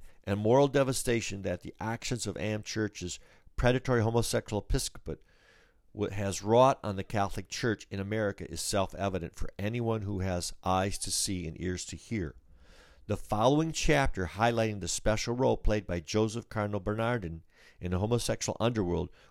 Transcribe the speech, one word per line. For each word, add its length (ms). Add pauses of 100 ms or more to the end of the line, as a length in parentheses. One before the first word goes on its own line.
(260)
and 140
moral 280
devastation 760
that 200
the 180
actions 480
of 100
Am 240
Church's 580 (360)
predatory 460
homosexual 600
episcopate 580 (720)
wa-, 180
has 320
wrought 400
on 120
the 80
Catholic 460
Church 400
in 100
America 500
is 120
self-evident 760
for 220
anyone 440
who 180
has 340 (100)
eyes 360
to 120
see 360
and 120
ears 260
to 100
hear. 400 (720)
The 100
following 540
chapter, 640
highlighting 440
the 80
special 460
role 240
played 300
by 140
Joseph 480
Cardinal 300
Bernardin 640 (380)
in 120
the 60
homosexual 640
underworld, 500 (220)